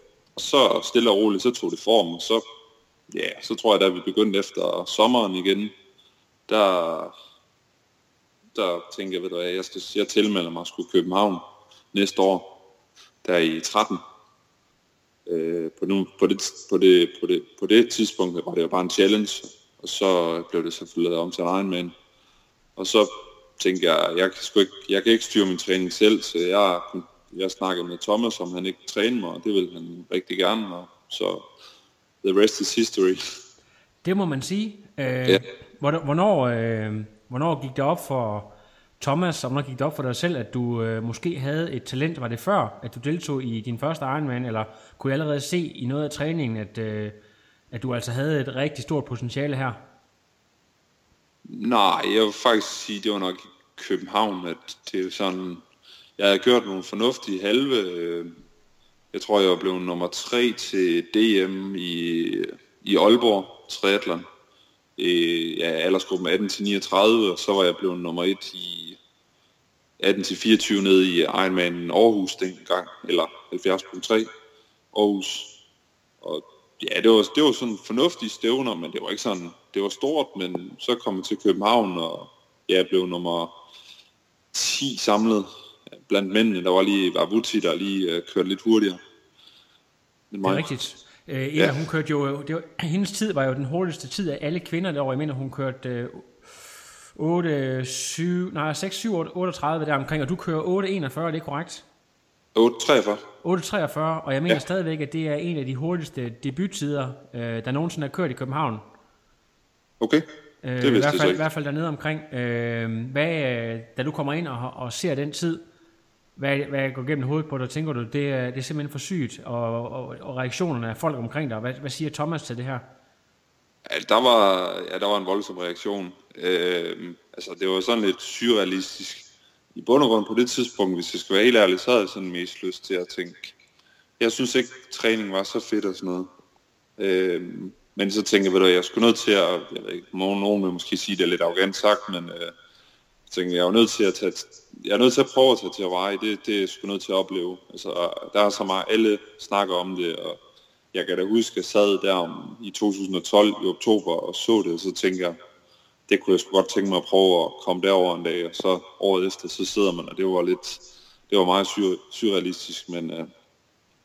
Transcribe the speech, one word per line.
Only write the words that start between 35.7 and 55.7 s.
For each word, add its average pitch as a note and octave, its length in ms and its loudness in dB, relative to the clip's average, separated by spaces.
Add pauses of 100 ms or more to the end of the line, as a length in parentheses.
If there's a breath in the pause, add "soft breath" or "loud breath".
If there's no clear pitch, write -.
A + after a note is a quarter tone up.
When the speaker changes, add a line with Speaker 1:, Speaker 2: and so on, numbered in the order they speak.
Speaker 2:
hvornår, D3 220 0
hvornår, E3 460 2
øh, A2+ 460 -2 (360)
hvornår C#3+ 340 -2
gik C3 140 -8
det C#3 80 0
op E3 240 0
for A2 440 -4 (480 soft breath)
Thomas, D#3+ 440 0
og B2+ 60 -2
hvornår C#3 180 -2
gik C3 100 -10
det C3+ 80 0
op D#3 100 -4
for D3 60 -6
dig B2 140 -2
selv, F3 200 0
at A#2 180 -6
du, A#2+ 280 0
øh, A2+ 200 -2
måske A#2 360 -6
havde D3+ 340 -4
et B2+ 120 -8
talent? D3+ 360 -4
Var B2 80 -4
det A#2 120 -6
før, F3 420 0
at B2+ 120 -12
du A#2+ 100 -14
deltog D3 400 -2
i A2+ 160 -4
din A#2 180 -6
første D#3 260 -4
Ironman, C3 400 -2
eller A2 200 -2 (340 loud breath)
kunne C3+ 120 -2
I C3+ 40 0
allerede D3 260 0
se F3 180 -4
i C#3+ 280 -6
noget C#3+ 180 -2
af D3 60 -4
træningen, D3 480 -4
at, G#2 200 -10
øh, G#2+ 320 -6 (600 soft breath)
at A2+ 120 -10
du B2+ 120 -4
altså A#2+ 160 -6
havde C#3+ 300 -2
et B2+ 140 -6
rigtig D3 280 -4
stort D3 220 -2
potentiale C3 520 -4
her? B2+ 160 -2 (1700)
Speaker 1:
Nej, G#2 580 2 (120)
jeg A2 80 6
vil G#2 100 2
faktisk - 520 2
sige, G#2 160 -8
det G#2 120 -2
var G2+ 60 -2
nok F#2 160 -2
i - 140 -20 (400)
København, G2 580 -2
at E2 100 -6 (360)
det F#2 140 -2
er F2+ 40 -8
sådan, F#2 460 -4 (640 soft breath)